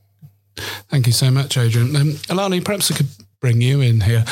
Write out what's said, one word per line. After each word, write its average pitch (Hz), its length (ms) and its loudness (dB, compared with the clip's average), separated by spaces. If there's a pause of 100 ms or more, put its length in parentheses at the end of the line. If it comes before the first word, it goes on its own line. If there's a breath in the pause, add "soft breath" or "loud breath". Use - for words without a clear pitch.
(880 loud breath)
Thank 131 180 0
you 120 60 4
so 131 180 2
much, 135 260 -2
Adrian. 120 380 0
Um, 147 220 0 (120)
Alani, 185 300 0
perhaps 196 320 -4
I 156 40 -4
could 143 140 -2 (300)
bring 120 220 0
you 135 200 2
in 117 200 2
here. 113 300 2